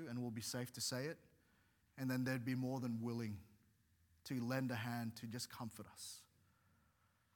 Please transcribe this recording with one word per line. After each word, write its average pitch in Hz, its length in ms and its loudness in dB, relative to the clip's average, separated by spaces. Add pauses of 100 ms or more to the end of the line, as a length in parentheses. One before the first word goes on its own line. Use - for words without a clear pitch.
and 120 100 -2
we'll 123 120 0
be 113 100 -2
safe 123 320 -2
to 113 80 -4
say 131 240 0
it, 160 120 -4 (800)
and 131 120 2
then 127 140 4
they'd 127 220 4
be 127 100 4
more 127 240 2
than 120 220 0
willing 117 360 0 (880)
to 131 140 2
lend 127 320 4
a 120 40 0
hand 117 420 0
to 120 100 -8
just 117 220 -4
comfort 107 440 -8
us. - 280 -12 (1160)